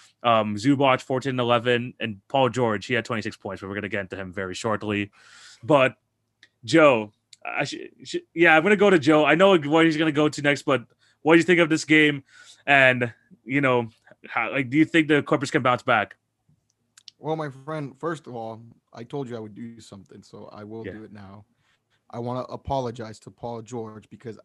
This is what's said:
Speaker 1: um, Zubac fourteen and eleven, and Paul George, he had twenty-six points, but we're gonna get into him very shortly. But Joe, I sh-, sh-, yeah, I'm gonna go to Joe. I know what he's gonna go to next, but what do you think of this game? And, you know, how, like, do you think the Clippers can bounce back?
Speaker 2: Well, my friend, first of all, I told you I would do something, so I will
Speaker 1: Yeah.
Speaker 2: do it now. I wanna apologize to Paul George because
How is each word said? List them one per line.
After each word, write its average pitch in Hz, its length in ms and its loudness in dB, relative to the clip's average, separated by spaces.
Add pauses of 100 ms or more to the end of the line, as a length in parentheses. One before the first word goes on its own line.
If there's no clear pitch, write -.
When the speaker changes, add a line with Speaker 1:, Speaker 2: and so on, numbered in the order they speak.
(220)
Speaker 1:
um, 110 340 0
Zubac 131 460 0
fourteen 131 300 -6
and 127 80 -4
eleven, 120 600 -2
and 107 280 -10
Paul 135 220 0
George, 110 360 -4
he - 80 -6
had 117 100 -2
twenty-six 110 320 -8
points, 95 260 -14
but 95 80 -12
we're 98 60 -10
gonna 101 140 -8
get 101 120 -6
into 95 140 -12
him 95 160 -12
very 92 220 -10
shortly. 104 580 -4 (520)
But 131 320 2 (680)
Joe, 123 480 4 (320)
I - 220 -6
sh-, - 100 -10 (280)
sh-, 135 120 -8 (180)
yeah, 165 220 6
I'm 156 80 4
gonna 208 120 2
go 202 160 4
to 180 80 6
Joe. 151 260 4
I 143 100 4
know 190 220 6
what 156 280 2
he's 160 120 2
gonna 160 140 0
go 151 180 0
to 143 120 -8
next, 143 200 0
but 127 240 -2 (360)
what 151 120 4
do 170 60 8
you 160 40 2
think 175 160 2
of 165 100 2
this 156 160 -2
game? 147 380 2 (440)
And, 127 460 4 (300)
you 139 180 -2
know, 123 280 0 (380)
how, 117 240 -4
like, 127 200 -4
do 135 60 -2
you 156 80 6
think 160 220 0
the 147 140 2
Clippers 139 300 -4
can 147 120 0
bounce 123 200 0
back? 110 320 0 (1040)
Speaker 2:
Well, 156 160 -6
my 156 140 -8
friend, 139 500 -12
first 160 280 -8
of 123 80 -14
all, 110 260 -12 (320)
I 117 100 -16
told 135 260 -10
you 120 60 -10
I 117 40 -10
would 107 160 -14
do 117 240 -18
something, 101 440 -20
so 104 280 -20
I 104 120 -18
will 110 220 -14
Speaker 1:
Yeah. 92 80 -12
Speaker 2:
do 107 100 -18
it 107 80 -20
now. 101 340 -20 (640)
I 117 100 -14
wanna 123 220 -8
apologize 120 800 -10
to 110 100 -20
Paul 117 300 -14
George 110 480 -16
because 107 360 -18